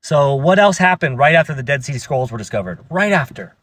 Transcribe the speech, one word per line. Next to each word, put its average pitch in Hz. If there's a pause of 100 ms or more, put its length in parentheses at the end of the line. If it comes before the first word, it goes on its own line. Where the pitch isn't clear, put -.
So 143
what 165
else 202
happened 175
right 143
after 160
the 135
Dead 135
Sea 139
Scrolls 127
were 117
discovered? 95 (100)
Right 196
after. 127